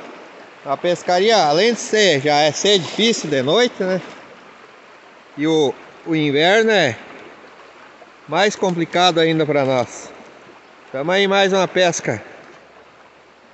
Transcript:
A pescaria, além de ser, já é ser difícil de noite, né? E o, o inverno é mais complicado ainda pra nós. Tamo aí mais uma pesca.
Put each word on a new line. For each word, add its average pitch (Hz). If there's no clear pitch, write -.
A 139
pescaria, 180
além 180
de -
ser, 190
já 147
é 151
ser 202
difícil 196
de 139
noite, 208
né? 185
E 147
o, 156
o 165
inverno 160
é 160
mais 190
complicado 175
ainda 160
pra 143
nós. 127
Tamo 143
aí 196
mais 196
uma 185
pesca. 165